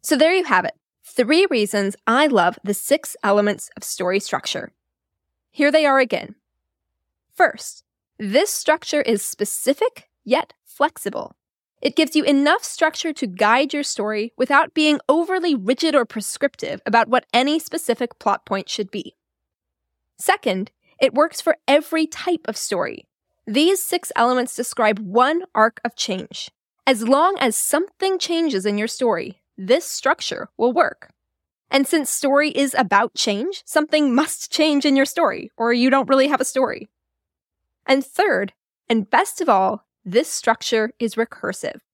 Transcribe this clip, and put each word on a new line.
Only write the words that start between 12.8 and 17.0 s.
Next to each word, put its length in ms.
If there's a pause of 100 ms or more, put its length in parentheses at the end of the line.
to 140
guide 460
your 100
story 540
without 360
being 340
overly 460
rigid 400
or 100
prescriptive 840
about 220